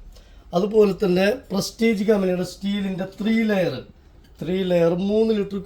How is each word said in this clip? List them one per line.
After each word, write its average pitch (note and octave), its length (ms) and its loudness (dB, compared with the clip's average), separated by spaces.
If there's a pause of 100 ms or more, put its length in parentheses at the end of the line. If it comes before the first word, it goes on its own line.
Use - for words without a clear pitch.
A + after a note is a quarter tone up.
(580)
അതുപോലെ G#3 340 4 (100)
തന്നെ F#3 240 2 (240)
പ്രസ്റ്റീജ് G#3 600 0
കമ്പനിയുടെ F#3 420 0
സ്റ്റീലിൻ്റെ G3 540 -6 (120)
ത്രീ A3 160 0 (160)
ലെയർ, F3 240 0 (680)
ത്രീ F3 160 -4 (140)
ലെയർ E3+ 240 4 (160)
മൂന്ന് A3 300 2
ലിറ്റർ G3 260 -6